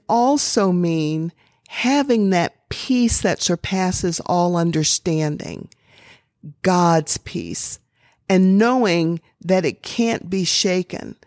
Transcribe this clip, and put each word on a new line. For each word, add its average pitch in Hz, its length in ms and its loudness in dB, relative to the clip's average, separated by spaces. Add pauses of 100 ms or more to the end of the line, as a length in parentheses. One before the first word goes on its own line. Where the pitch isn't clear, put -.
also 233 640 2
mean 165 600 0 (360)
having 247 600 2
that - 380 -2
peace 247 540 0
that 180 200 0
surpasses 185 840 -2
all 175 300 2
understanding, 156 1120 -2 (920)
God's 170 540 2
peace, - 640 -10 (480)
and 190 300 4
knowing 190 600 2 (200)
that 185 240 0
it - 180 -4
can't 226 480 -4
be 190 140 -2
shaken - 720 -2 (100)